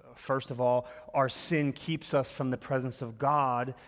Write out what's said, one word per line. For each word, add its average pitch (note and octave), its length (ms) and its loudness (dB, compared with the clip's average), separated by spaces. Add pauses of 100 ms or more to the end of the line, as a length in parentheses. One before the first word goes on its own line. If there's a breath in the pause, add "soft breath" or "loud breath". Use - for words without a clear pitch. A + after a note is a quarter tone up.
(140)
First C3+ 380 -2
of A#2+ 80 -6
all, B2 260 4 (260 loud breath)
our C3+ 160 4
sin D3 440 0
keeps - 420 -4
us C3+ 160 2
from C3 200 -2
the B2 60 0
presence C3 460 -4
of A2+ 160 -8
God C3 560 2 (140 loud breath)